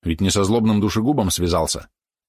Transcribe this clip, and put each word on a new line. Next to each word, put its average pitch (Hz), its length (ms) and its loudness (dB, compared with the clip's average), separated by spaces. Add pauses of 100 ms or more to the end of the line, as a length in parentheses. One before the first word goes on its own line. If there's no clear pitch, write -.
ведь 82 180 -2
не 95 100 2
со 101 140 2
злобным 110 360 2
душегубом 110 500 0
связался. 85 580 -2 (400)